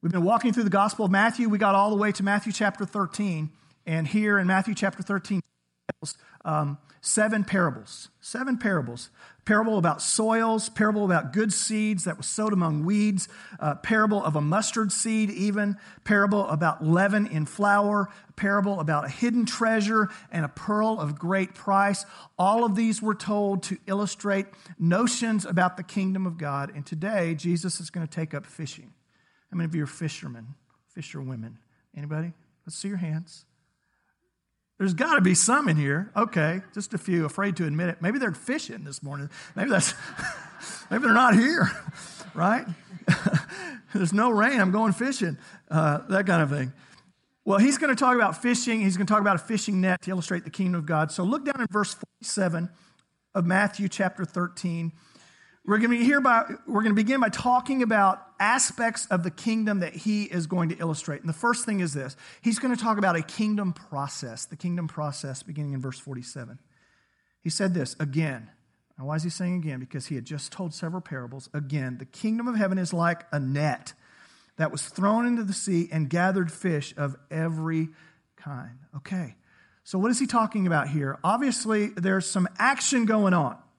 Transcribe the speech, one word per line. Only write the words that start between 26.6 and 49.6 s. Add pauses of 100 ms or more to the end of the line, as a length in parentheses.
And
today,
Jesus
is
gonna
take
up
fishing. (580)
How
many
of
you
are
fishermen, (320)
fisherwomen? (380)
Anybody? (320)
Let's
see
your
hands. (1300)
There's
gotta
be
some
in
here.
Okay, (140)
just
a
few,
afraid
to
admit
it.
Maybe
they're
fishing
this
morning. (240)
Maybe
that's, (480)
<laughs>
maybe
they're
not
here, (640)
right? (640)
<laughs>
There's
no
rain,
I'm
going
fishing, (320)
uh, (100)
that
kind
of
thing. (720)
Well,
he's
gonna
talk
about
fishing.
He's
gonna
talk
about
a
fishing